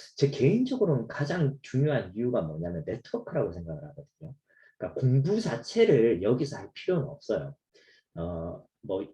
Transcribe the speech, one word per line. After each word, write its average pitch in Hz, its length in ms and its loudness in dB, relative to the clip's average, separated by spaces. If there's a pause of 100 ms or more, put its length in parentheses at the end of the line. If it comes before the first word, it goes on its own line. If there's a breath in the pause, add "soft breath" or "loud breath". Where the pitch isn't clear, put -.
(160 loud breath)
제 139 120 4
개인적으로는 180 800 2
가장 147 540 0
중요한 127 520 0
이유가 120 280 0
뭐냐면 82 420 -6
네트워크라고 117 680 -4
생각을 85 320 -10
하거든요. - 500 -18 (420 soft breath)
그러니까 - 240 -8
공부 135 400 2
자체를 120 840 4
여기서 127 360 0
할 - 160 -14
필요는 175 340 -2
없어요. - 460 -4 (640 soft breath)
어, 85 500 -8 (160)
뭐 101 320 -4